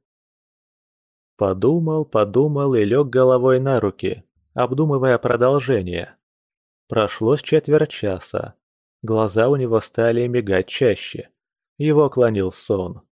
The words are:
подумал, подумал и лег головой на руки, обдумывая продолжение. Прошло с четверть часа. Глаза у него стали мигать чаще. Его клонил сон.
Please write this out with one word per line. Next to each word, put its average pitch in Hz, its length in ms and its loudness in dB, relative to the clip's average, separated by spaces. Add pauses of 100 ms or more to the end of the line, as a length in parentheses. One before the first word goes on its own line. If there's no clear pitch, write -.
(1400)
подумал, 151 680 0
подумал 135 720 0
и 110 100 2
лег 131 240 2
головой 127 520 4
на 131 200 0
руки, 95 440 -4 (300)
обдумывая 131 640 0
продолжение. 120 960 -2 (720)
Прошло 110 480 0
с 143 60 -6
четверть 151 480 0
часа. - 640 -8 (480)
Глаза 110 460 0
у 143 80 2
него 117 240 0
стали 117 460 0
мигать 104 400 -2
чаще. - 640 -2 (480)
Его 147 300 2
клонил 107 440 0
сон. 92 500 -6 (160)